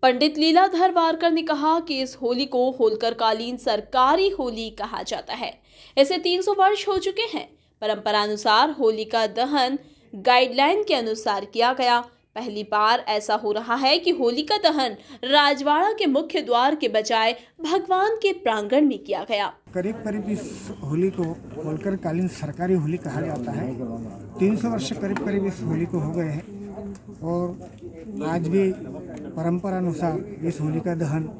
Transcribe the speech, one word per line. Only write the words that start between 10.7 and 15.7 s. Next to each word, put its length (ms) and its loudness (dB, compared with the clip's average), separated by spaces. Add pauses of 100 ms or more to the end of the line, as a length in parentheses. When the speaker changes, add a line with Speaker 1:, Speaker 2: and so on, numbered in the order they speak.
Speaker 1:
के 120 2
अनुसार 500 -2
किया 280 2
गया। 260 4 (360)
पहली 280 -6
बार 460 2
ऐसा 260 0
हो 160 -2
रहा 240 -2
है 240 4
कि 120 0
होलिका 480 0
दहन 360 2 (280)
राजवाड़ा 680 4